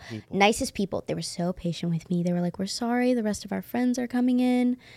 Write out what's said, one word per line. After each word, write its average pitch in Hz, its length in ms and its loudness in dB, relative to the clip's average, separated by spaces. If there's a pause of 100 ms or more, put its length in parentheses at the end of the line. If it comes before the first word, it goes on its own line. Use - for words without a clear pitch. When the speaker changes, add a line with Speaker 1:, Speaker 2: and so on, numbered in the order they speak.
Speaker 1:
people. - 280 -8
Speaker 2:
Nicest 214 360 2
people. - 340 -2
They - 60 -2
were 165 80 -4
so 175 320 -4
patient 170 400 -4
with 165 160 -4
me. 175 120 0
They 175 120 0
were 175 80 0
like, 175 180 -2
"We're 190 60 -4
sorry, 247 480 0
the 240 100 0
rest 208 220 -2
of 202 80 -10
our 190 80 -2
friends 247 360 0
are 247 100 -2
coming 247 340 2
in," 247 340 4 (220)